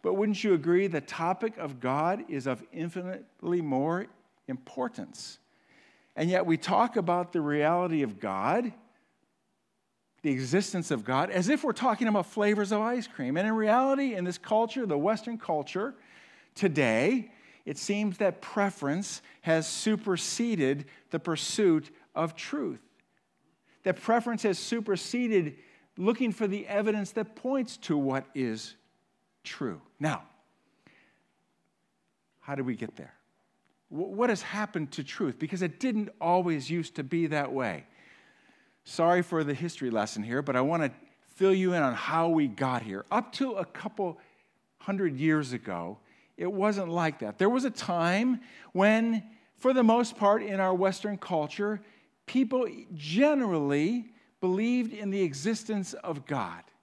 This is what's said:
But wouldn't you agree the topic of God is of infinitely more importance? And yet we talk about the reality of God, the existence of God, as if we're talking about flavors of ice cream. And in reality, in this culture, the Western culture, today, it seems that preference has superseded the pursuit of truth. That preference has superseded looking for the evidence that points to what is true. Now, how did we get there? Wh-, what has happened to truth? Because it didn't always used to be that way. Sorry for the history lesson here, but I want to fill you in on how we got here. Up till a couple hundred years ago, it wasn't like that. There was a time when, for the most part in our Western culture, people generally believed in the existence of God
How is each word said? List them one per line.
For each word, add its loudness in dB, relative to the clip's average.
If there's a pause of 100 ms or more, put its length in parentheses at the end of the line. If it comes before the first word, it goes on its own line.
But 2
wouldn't 0
you 4
agree 2
the -2
topic -4
of -8
God 0
is -4
of -4
infinitely -6
more 0 (400)
importance? -10 (800)
And 0
yet 2
we 4
talk 2
about 0
the 0
reality 2
of -4
God, 0 (1500)
the 0
existence 0
of -2
God, 0
as 2
if 2
we're 0
talking 0
about 2
flavors 2
of 0
ice -2
cream. -4
And 0
in 0
reality, 2
in -2
this -4
culture, 0
the 0
Western -2
culture, -4 (600)
today, 2 (340)
it -6
seems -2
that 0
preference -4 (200)
has 2
superseded 0 (260)
the -4
pursuit 0 (220)
of -2
truth. -6 (1040)
That 0
preference 2
has 2
superseded 0 (400)
looking 0
for -2
the -4
evidence 0
that -6
points -4
to -2
what 0
is -6 (680)
true. -8 (180)
Now, -4 (2250)
how -10
did -4
we -2
get -10
there? -18 (760)
Wh-, -6
what 2
has 0
happened -6
to -6
truth? -4
Because -6
it -4
didn't -2 (100)
always 2
used -4
to -6
be 0
that -2
way. -2 (1000)
Sorry 4
for 0
the -2
history -4
lesson -2
here, -2
but -2
I 4
want 2
to -2 (440)
fill 4
you 2
in 2
on 2
how 0
we 4
got -2
here. -8
Up -2
till -4
a -4
couple -6 (600)
hundred -2
years 2
ago, -6 (400)
it -4
wasn't 0
like 0
that. -8
There 6
was 2
a 0
time 0 (300)
when, 4 (340)
for 4
the 6
most 6
part 4
in -2
our 4
Western 0
culture, -2 (460)
people 2 (260)
generally 2 (340)
believed 0
in -6
the 0
existence -2
of -8
God -4 (220)